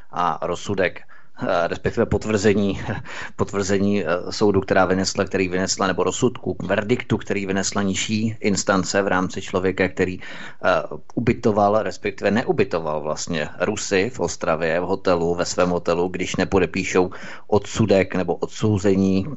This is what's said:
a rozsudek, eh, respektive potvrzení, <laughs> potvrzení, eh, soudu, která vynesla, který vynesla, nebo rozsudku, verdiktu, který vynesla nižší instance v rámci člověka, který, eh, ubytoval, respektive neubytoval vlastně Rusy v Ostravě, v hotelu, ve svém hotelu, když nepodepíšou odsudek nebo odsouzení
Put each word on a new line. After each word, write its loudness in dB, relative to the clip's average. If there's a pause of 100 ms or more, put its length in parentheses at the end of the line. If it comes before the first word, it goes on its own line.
(120)
a 0
rozsudek, -2 (400)
eh, 2
respektive 0
potvrzení, 2 (260)
<laughs> -10
potvrzení, 0
eh, -4 (220)
soudu, 2
která 4
vynesla, 0
který 0
vynesla, 0
nebo 0
rozsudku, -2
verdiktu, 0
který -4
vynesla 0
nižší -2
instance 2
v 0
rámci 0
člověka, 0
který, -2
eh, -2 (300)
ubytoval, 2
respektive -2
neubytoval 0
vlastně -4 (100)
Rusy 0
v -8
Ostravě, 0
v 0
hotelu, 2
ve 0
svém 2
hotelu, 0
když -4
nepodepíšou 2 (360)
odsudek 2
nebo 0
odsouzení 2 (120)